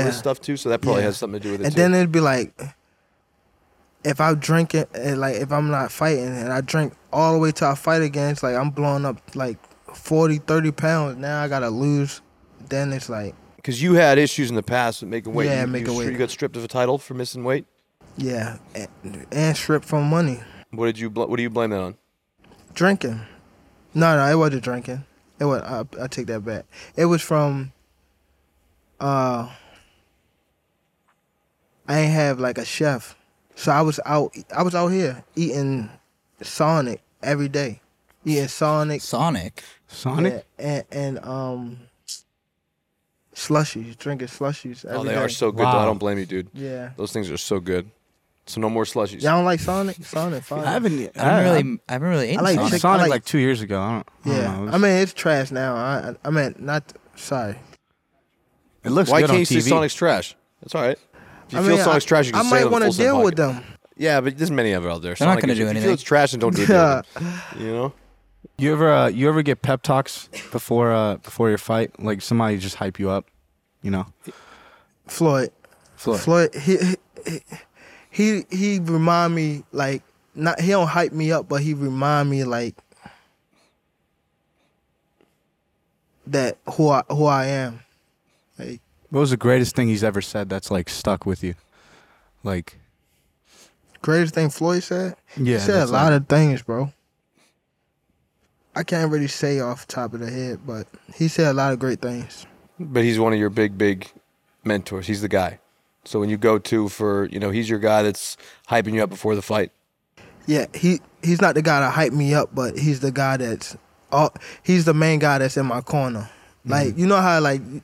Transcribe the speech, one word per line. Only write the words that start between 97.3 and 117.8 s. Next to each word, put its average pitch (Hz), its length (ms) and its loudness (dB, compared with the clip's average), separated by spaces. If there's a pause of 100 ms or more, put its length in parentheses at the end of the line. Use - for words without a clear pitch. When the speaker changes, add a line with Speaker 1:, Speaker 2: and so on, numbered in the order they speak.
Speaker 2:
I 165 80 -4
can't 160 280 0
really 147 160 0
say 143 320 -2
off 123 280 -6
the - 60 -14
top 120 200 -6
of 117 60 -8
the 117 100 -8
head, 127 360 -8
but 113 220 -10 (280)
he 160 120 0
said 160 200 2
a 139 60 2
lot 135 200 2
of 123 60 -4
great 127 200 -2
things. 123 460 -10 (340)
Speaker 1:
But 131 240 0
he's 117 160 2
one 113 140 4
of 107 60 2
your 104 100 2
big, 101 280 0
big 101 340 0 (520)
mentors. 98 440 -4
He's 104 140 -2
the 104 60 -4
guy. 95 320 -2 (460)
So - 140 -2
when 104 100 0
you 107 80 0
go 110 220 4
to 107 280 0
for, 101 380 -2
you - 140 -8
know, 101 100 -2
he's 110 200 -2
your 110 100 0
guy 107 240 4
that's - 340 -4 (320)
hyping 113 240 0
you 110 100 2
up 95 60 -2
before 107 260 -2
the 101 60 -4
fight. 104 300 -2 (720)
Speaker 2:
Yeah, 151 300 0
he, 175 240 2 (240)
he's 170 180 2
not 170 140 4
the 156 80 2
guy 151 160 4
to 135 100 2
hype 143 240 0
me 143 220 2
up, 135 180 0
but 123 240 -4
he's 143 220 0
the 135 120 -2
guy 135 260 0
that's, 117 380 -6 (360)
all, 147 200 4 (320)
he's 175 220 4
the 160 80 4
main 156 260 4
guy 143 200 4
that's 131 180 0
in 135 80 0
my 123 160 -2
corner. 120 480 -4 (360)
Like, 135 240 0
Speaker 4:
Mm-hmm. 120 100 -4
Speaker 2:
you 180 80 4
know 196 120 6
how, 175 220 4
like, 139 200 2 (220)